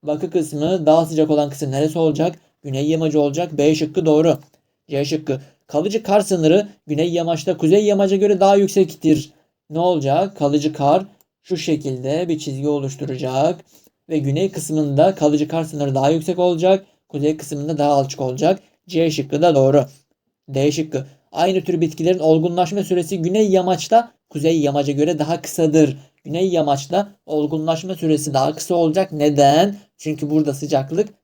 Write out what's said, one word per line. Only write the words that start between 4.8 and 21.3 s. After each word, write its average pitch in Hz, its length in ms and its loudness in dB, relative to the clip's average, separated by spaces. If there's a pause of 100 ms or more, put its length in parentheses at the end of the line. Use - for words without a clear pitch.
C 143 160 -2
şıkkı. 139 360 -4 (260)
Kalıcı 196 360 -2
kar 202 180 2
sınırı 190 480 2 (180)
güney 156 260 -2
yamaçta 165 440 -2
kuzey 185 280 2
yamaca 202 320 2
göre 196 240 2
daha 196 160 4
yüksektir. 185 760 0 (380)
Ne 151 80 -6
olacak? 170 580 0
Kalıcı 147 360 0
kar 160 340 0 (360)
şu 180 140 -4
şekilde 147 720 -4
bir 160 100 -2
çizgi 139 300 -6
oluşturacak. 135 960 -4 (440)
Ve 160 100 -2
güney 147 320 -2
kısmında 156 640 0
kalıcı 151 340 0
kar 165 160 -4
sınırı 143 300 -4
daha 135 160 2
yüksek 165 280 -4
olacak. 180 480 2 (220)
Kuzey 147 280 -2
kısmında 151 420 -8
daha 147 120 2
alçak 139 300 0
olacak. 143 400 -2 (280)
C 165 220 0
şıkkı 147 320 -4
da 170 120 4
doğru. 135 300 4 (640)
D 139 240 0
şıkkı. 147 340 -6 (260)